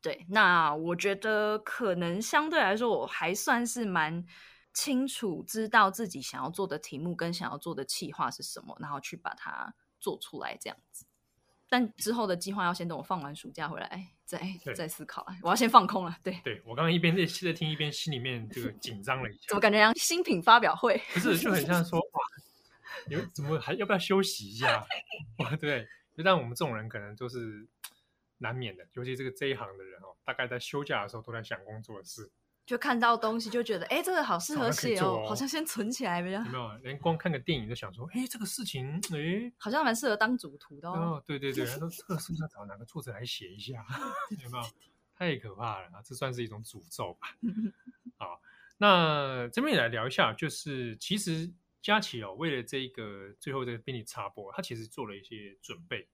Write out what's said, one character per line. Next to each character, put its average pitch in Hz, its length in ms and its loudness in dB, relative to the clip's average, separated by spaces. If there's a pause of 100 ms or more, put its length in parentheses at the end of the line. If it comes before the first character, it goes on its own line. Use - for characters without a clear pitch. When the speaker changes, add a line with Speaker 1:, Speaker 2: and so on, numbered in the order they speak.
Speaker 1:
对， - 280 -6
那 180 460 8
我 165 200 0
觉 196 200 2
得 214 440 2
可 214 340 0
能 175 260 0
相 294 300 2
对 320 100 4
来 202 160 6
说 233 140 0
我 147 160 2
还 170 300 -2
算 240 300 2
是 233 200 -2
蛮 170 400 0 (480)
清 269 340 2
楚 196 400 -4
知 220 220 -2
道 214 220 8
自 220 160 -4
己 175 120 -8
想 135 240 -6
要 135 60 -2
做 190 160 -2
的 151 140 -4
题 - 180 -10
目 170 180 -2
跟 170 160 -2
想 175 200 -4
要 - 40 -8
做 160 200 -6
的 139 100 -6
企 - 260 -4
划 131 200 -2
是 - 100 -10
什 - 200 -10
么， - 180 -14
然 151 100 -8
后 143 100 -4
去 - 160 -10
把 - 200 -8
它 - 400 -10 (240)
做 - 200 -4
出 - 220 -12
来 - 180 -8
这 - 100 -8
样 - 80 -12 (140)
子。 - 140 -18 (640)
但 247 260 4
之 - 160 -2
后 233 140 2
的 185 100 2
计 175 160 -6
划 196 140 0
要 175 80 2
先 175 140 -4
等 165 100 -4
我 143 60 -6
放 180 180 -2
完 143 140 -8
暑 - 160 -14
假 156 160 -6
回 165 120 -6
来 - 280 -8 (180)
再， 175 140 -6 (260)
Speaker 2:
对。 135 80 -4
Speaker 1:
再 165 140 -6
思 156 180 -10
考 - 200 -10
啦。 185 180 -12
我 170 60 2
要 190 60 8
先 233 140 6
放 247 160 12
空 202 180 0
了， 170 200 -4
对。 180 200 -4
Speaker 2:
对， 110 220 -4
我 113 100 -8
刚 143 80 2
刚 165 80 6
一 175 60 6
边 170 180 6
在 170 380 0
听， 160 160 -2
一 156 60 -2
边 151 160 -2
心 156 200 -4
里 135 60 -2
面 120 320 -4
这 101 100 -8
个 117 120 -4
紧 104 320 -10
张 131 180 0
了 117 80 -4
一 104 40 -14
下。 - 120 -20
Speaker 1:
<laughs> - 40 -16
怎 202 60 2
么 202 60 4
感 214 100 8
觉 208 60 4
像 214 180 8
新 339 280 2
品 190 180 2
发 233 180 12
表 170 160 4
会？ 220 240 4 (140)
Speaker 2:
不 175 60 2
是， - 180 4
就 196 140 2
很 170 120 4
像 170 220 4
说 170 140 0 (120)
，“哇， 147 100 -2 (840)
你 139 80 -4
们 175 160 -2
怎 147 120 -6
么 151 160 0
还， 147 160 -2
要 196 100 -2
不 208 80 4
要 190 60 6
休 190 220 4
息 104 280 -2
一 104 60 -12
下？” 113 280 2 (400)
<laughs> - 140 -18
哇， 131 200 -2
对， 143 300 0 (300)
就 160 60 -6
像 190 120 8
我 147 80 2
们 120 120 -6
这 160 100 0
种 127 100 -2
人 110 140 -6
可 117 80 -8
能 104 180 -10
就 123 140 -6
是 113 360 -8 (760)
难 113 140 -4
免 123 220 -6
的， 90 180 -20
尤 123 120 -8
其 127 100 -4
这 131 80 -8
个， 131 80 -6
这 143 140 -6
一 135 100 0
行 120 100 -8 (120)
的 95 80 -16
人 92 160 -20
哦， 95 240 -20
大 131 80 -2
概 127 120 -2
在 120 140 -4
休 143 240 -4
假 131 200 0
的 104 40 -4
时 98 80 -12
候 113 60 -8
都 117 100 -12
在 113 100 -6
想 107 220 -8
工 107 180 -12
作 107 180 -14
的 92 40 -18
事。 104 260 -16 (340)
Speaker 1:
就 240 140 -4
看 247 200 2
到 233 200 6
东 226 220 0
西 226 100 -6
就 233 120 0
觉 214 160 0
得 170 120 -4
，“哎， 294 120 2
这 370 120 0
个 320 100 4
好 196 160 2
适 294 180 -4
合 247 140 2
写 - 0 -
哦， - 20 2
Speaker 2:
好 - 40 0
像 - 40 -2
可 254 80 0
以 220 60 4
做 185 280 2
哦。” - 60 -4
Speaker 1:
好 214 60 0
像 269 120 0
先 320 180 0
存 220 260 -2
起 262 140 -4
来 175 160 0
比 180 100 -2
较。 196 60 -2
Speaker 2:
有 226 140 -4
没 127 60 -4
有？ 110 260 -6
连 135 140 -8
光 165 200 2
看 180 120 0
个 151 80 0
电 143 200 0
影 110 100 -4
都 117 80 -4
想 98 180 -10
说 117 200 -12
，“哎， 254 160 -2
这 240 100 -8
个 214 60 -4
事 226 180 -6
情， 143 380 -4 (120)
哎。” 180 440 -2
Speaker 1:
好 - 120 -8
像 285 140 2
蛮 240 100 4
适 233 140 0
合 214 80 4
当 226 220 2
主 143 200 -8
图 143 220 -20
的 170 100 -10
哦。 180 40 -6
Speaker 2:
哦， 165 320 0
对， 147 120 -2
对， 135 140 -2
对， 127 140 0
他 120 120 -6
说 160 120 -4
，“这 - 160 -14
个 175 140 -2
是 - 120 -8
不 160 60 -4
是 156 60 -4
要 156 40 -6
找 101 180 -14
哪 101 120 -14
个 117 80 -14
作 151 160 -12
者 123 100 -10
来 107 140 -10
写 104 240 -8
一 101 100 -18
下？” 113 260 -10 (440)
<laughs> 196 140 -8
有 120 60 -14
没 123 80 -8
有？ 120 60 -4 (520)
太 170 200 -2
可 110 180 -12
怕 104 280 -6
了 90 60 -14
啊， 90 160 -20
这 131 120 -16
算 131 180 -4
是 120 100 -4
一 113 40 -6
种 107 160 -12
诅 107 260 -16
咒 92 260 -8
吧。 - 260 -14
Speaker 1:
<laughs> 220 760 -8
Speaker 2:
好， 90 220 -10 (380)
那 151 720 6
这 220 120 -2
边 294 120 2
也 175 60 6
来 117 80 4
聊 117 200 0
一 131 40 -4
下， 127 200 4
就 151 160 -4
是 131 500 -6
其 - 200 -2
实 175 340 -2 (300)
佳 214 180 4
琪 131 240 -6
哦， 98 120 -8
为 147 200 0
了 123 80 -2
这 131 260 -4
个， 101 500 -12
最 143 140 -8
后 131 120 -2
这 123 60 -4
个 117 80 -6
编 127 180 -8
辑 110 60 -8
插 101 260 -8
播， 98 240 -14
他 - 80 -8
其 127 140 -6
实 110 100 -8
做 117 220 -10
了 101 80 -10
一 101 80 -16
些 104 380 -16
准 107 160 -14 (120)
备。 104 240 -6